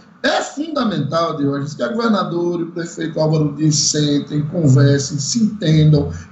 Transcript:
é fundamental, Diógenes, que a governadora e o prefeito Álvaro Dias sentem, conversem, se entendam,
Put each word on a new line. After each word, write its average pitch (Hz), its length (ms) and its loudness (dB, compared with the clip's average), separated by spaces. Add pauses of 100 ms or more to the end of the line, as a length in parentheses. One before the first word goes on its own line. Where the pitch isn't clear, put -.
(240)
é 285 200 0
fundamental, 170 920 -4
Diógenes, 139 380 -4
que - 80 -8
a 120 60 -2
governadora 175 720 -2
e 165 40 -6
o - 60 -10
prefeito 165 480 -6
Álvaro 156 360 2
Dias 151 200 2
sentem, 147 720 0
conversem, 143 720 2
se - 200 -4
entendam, 156 720 4 (200)